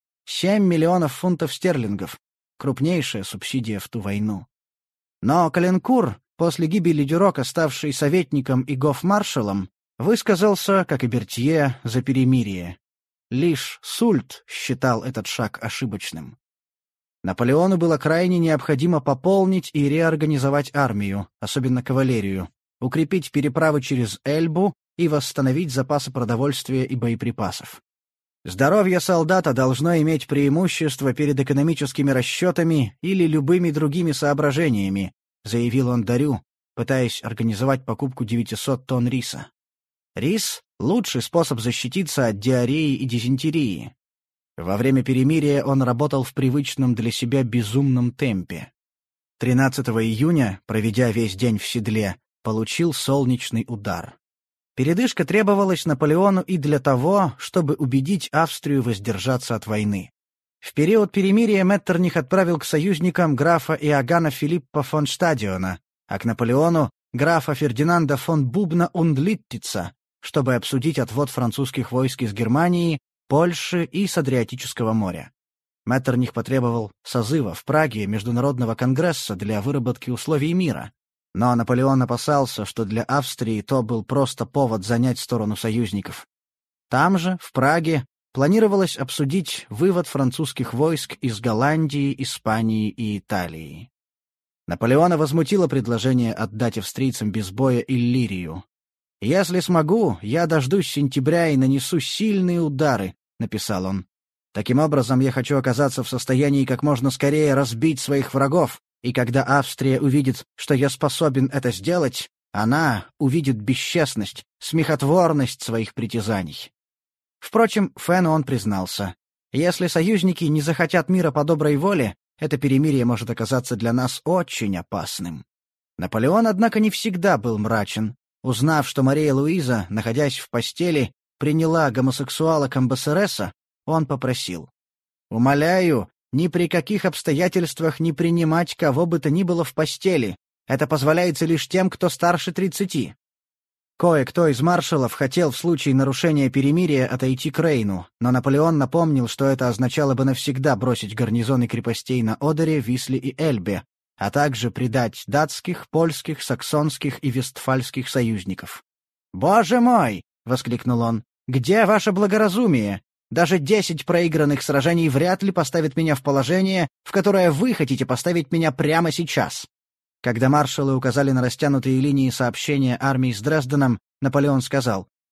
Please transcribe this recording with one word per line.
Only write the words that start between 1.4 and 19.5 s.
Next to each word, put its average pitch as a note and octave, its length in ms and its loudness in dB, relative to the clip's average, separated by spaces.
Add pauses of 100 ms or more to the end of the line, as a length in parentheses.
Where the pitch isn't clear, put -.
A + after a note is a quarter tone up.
стерлингов, G#2+ 640 -2 (380)
крупнейшая C#3 640 -2
субсидия G#2+ 560 -6
в - 100 -12
ту A#2 100 -8
войну. G2+ 460 -4 (760)
Но D#3+ 300 4
Каленкур, F#3 680 2 (180)
после E3 300 0
гибели E3 360 2
Дюрока E3 400 2
ставший D3+ 500 -2
советником C#3+ 680 0
и C3+ 140 -4
гофмаршалом, C3+ 920 0 (280)
высказался, G3 880 2
как C3+ 180 -2
и B2 40 0
Бертье, B2+ 760 0
за A#2+ 180 -2
перемирие. B2 760 0 (520)
Лишь D3 540 -2
Сульт - 640 -2
считал B2 560 -2
этот B2+ 240 -8
шаг - 340 -6
ошибочным. G2+ 760 -10 (840)
Наполеону C#3+ 560 2
было E3 200 2
крайне F3 420 0
необходимо D#3 600 2
пополнить F#3 720 0